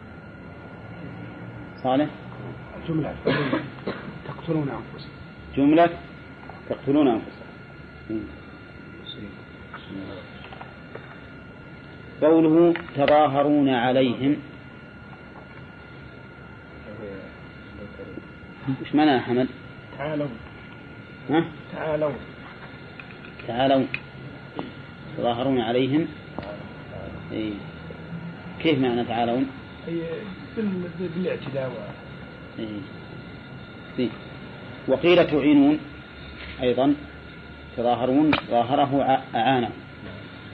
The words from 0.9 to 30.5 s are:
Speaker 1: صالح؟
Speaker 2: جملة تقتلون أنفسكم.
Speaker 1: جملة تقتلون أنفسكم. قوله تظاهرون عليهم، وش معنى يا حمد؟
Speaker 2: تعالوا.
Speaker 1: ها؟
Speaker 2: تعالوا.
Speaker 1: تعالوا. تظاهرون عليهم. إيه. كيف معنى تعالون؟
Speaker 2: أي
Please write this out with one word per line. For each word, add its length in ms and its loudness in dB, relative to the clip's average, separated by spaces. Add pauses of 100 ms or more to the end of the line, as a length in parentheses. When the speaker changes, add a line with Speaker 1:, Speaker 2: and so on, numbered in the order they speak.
Speaker 1:
صالح؟ 260 4 (800)
Speaker 2:
جملة 280 -2 (1120)
تقتلون 420 -2
أنفسكم. 420 -10 (460)
Speaker 1:
جملة 320 8 (800)
تقتلون 380 4
أنفسكم. 340 0 (4000)
قوله 520 10 (220)
تظاهرون 720 8
عليهم، 680 6 (4000)
وش 140 -2
معنى 160 8
يا 80 6
حمد؟ 280 2 (500)
Speaker 2:
تعالوا. 300 -2 (1000)
Speaker 1:
ها؟ 160 4 (280)
Speaker 2:
تعالوا. 380 0 (1400)
Speaker 1:
تعالوا. 380 6 (1300)
تظاهرون 440 2
عليهم. 460 4 (1200)
إيه. 220 -2 (1040)
كيف 200 4
معنى 260 4
تعالون؟ 420 2 (400)
Speaker 2:
أي 140 -2 (560)